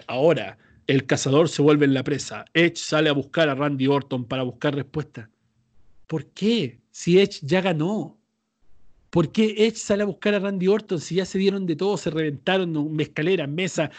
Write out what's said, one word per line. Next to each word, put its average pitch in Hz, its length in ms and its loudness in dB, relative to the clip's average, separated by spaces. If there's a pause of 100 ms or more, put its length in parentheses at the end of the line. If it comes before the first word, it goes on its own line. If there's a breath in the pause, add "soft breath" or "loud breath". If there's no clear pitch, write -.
ahora 127 520 0 (280 soft breath)
el 139 200 2
cazador 143 420 2
se 147 140 -2
vuelve 147 240 6
en 135 80 4
la 131 100 -2
presa. 117 480 -6
Edge 165 240 2
sale 156 320 0
a 143 60 2
buscar 147 340 0
a 139 60 0
Randy 139 320 -2
Orton 135 400 0
para 131 160 -4
buscar 127 320 -4
respuesta". 143 560 -8 (760)
¿Por 151 200 -8
qué? 196 520 -2 (120)
Si 175 280 2
Edge 196 240 2
ya 165 200 0
ganó. 170 540 -2 (920)
¿Por 165 220 0
qué 220 340 2
Edge 226 100 -2
sale 202 260 -2
a 208 40 -2
buscar 208 280 -2
a 208 40 2
Randy 190 300 -2
Orton 208 320 0
si 160 140 -8
ya 185 100 0
se 190 140 -4
dieron 196 260 0
de 165 120 -2
todo, 190 200 0
se - 140 -4
reventaron 160 680 -2
una 151 260 -2
escalera, 151 440 -2
mesa, 160 520 -4